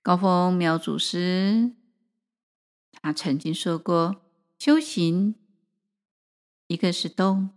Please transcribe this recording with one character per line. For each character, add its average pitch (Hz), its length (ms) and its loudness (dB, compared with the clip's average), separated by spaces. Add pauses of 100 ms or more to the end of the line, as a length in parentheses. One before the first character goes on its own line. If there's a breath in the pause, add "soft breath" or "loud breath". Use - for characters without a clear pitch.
高 180 140 2
峰 180 380 2
苗 170 240 0
祖 156 200 -4
师， 190 760 0 (1200)
他 - 180 -6
曾 147 260 -2
经 160 160 -4
说 170 240 -4
过： 170 440 0 (360)
修 302 220 4
行， 190 560 0 (1300)
一 170 100 -4
个 185 160 0
是 - 160 -6
动 190 480 0